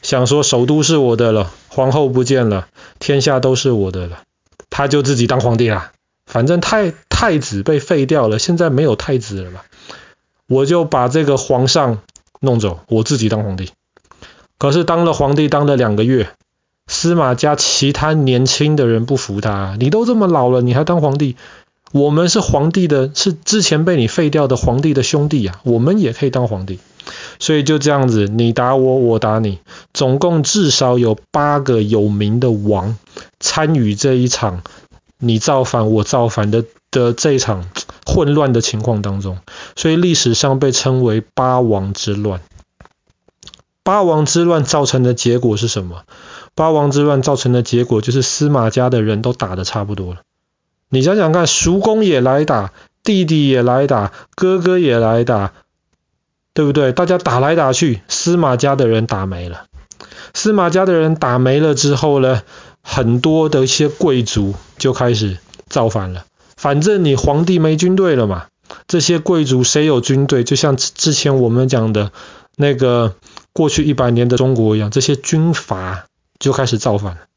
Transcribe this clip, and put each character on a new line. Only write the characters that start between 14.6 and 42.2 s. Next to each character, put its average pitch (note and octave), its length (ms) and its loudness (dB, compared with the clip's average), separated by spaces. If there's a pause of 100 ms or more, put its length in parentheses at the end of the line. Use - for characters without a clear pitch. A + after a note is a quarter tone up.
是 E3+ 100 2
当 E3+ 220 2
了 D#3+ 80 2
皇 C#3+ 220 0
帝， D3+ 120 2
当 D3 180 2
了 C#3+ 120 2
两 A2 180 0
个 G#2+ 80 0
月， B2 260 0 (560)
司 E3+ 300 -2
马 C3+ 180 2
家 D3 220 0
其 C#3 380 0
他 D#3 180 -2
年 C3 340 2
轻 D3 300 0
的 C3+ 120 2
人 A#2 180 0
不 C3+ 100 -2
服 G2+ 240 -6
他 G2+ 400 -4
，“你 B2+ 100 0
都 A3 160 0
这 A#3+ 100 0
么 G3+ 120 2
老 C3+ 220 2
了， B2+ 120 2
你 B2 120 0
还 C#3 100 0
当 E3+ 160 0
皇 C#3+ 180 0
帝？ C#3 200 -2 (560)
我 C#3+ 160 2
们 E3+ 200 2
是 G#3+ 100 0
皇 D3+ 320 0
帝 F3+ 160 0
的， C#3+ 260 0
是 F#3 200 -2
之 G3+ 280 -2
前 D#3 220 2
被 E3+ 140 2
你 A2+ 100 2
废 D#3 220 0
掉 D3 180 0
的 C3 80 2
皇 B2+ 260 0
帝 D#3 120 0
的 C3 100 2
兄 D3 240 0
弟 C3 200 -2
啊， F2+ 160 -10
我 A#2+ 140 2
们 E3+ 220 2
也 A#2+ 140 0
可 C#3+ 120 -4
以 C3+ 40 0
当 B2 180 -2
皇 F#2+ 180 -6
帝。” F#2+ 140 -10 (580)
所 - 180 -2
以 D3 80 0
就 D3+ 160 0
这 C#3+ 120 0
样 C3+ 160 2
子， G#2+ 200 2
你 A#2 260 0
打 B2+ 240 0
我， C3 180 2
我 A#2 240 2
打 A2 200 0
你， G2+ 200 -2 (340)
总 C3+ 240 0
共 E3 240 2
至 E3+ 280 0
少 B2 280 2
有 A2 200 2 (140)
八 D3 280 0
个 B2+ 220 0
有 G#2+ 220 2
名 G#2 360 0
的 B2+ 120 2
王 G#2 460 -2 (440)
参 D#3 340 0
与 G#2+ 180 0
这 C3 200 0
一 B2 160 2
场 F2+ 320 -4 (560)
你 A#2 200 0
造 C3 280 2
反 A2 260 0
我 G#2+ 140 2
造 A#2+ 240 0
反 G#2 200 -2
的， A2+ 140 0 (280)
的 A#2+ 200 2
这 C#3 220 0
一 C3 60 2
场 F#2 300 -4 (360)
混 D3 300 0
乱 C#3 180 2
的 A#2 80 2
情 G#2+ 200 -4
况 G#2+ 200 -2
当 G2+ 180 -4
中， F#2+ 200 -8 (360)
所 D#3+ 160 0
以 D#3+ 60 2
历 F3 160 2
史 A#2+ 200 0
上 C3+ 260 0
被 C3+ 120 2
称 B2+ 320 0
为 A2 180 0 (120)
八 B2+ 260 0
王 G2+ 340 0
之 G#2 200 -6
乱。 G2+ 260 -4 (1400)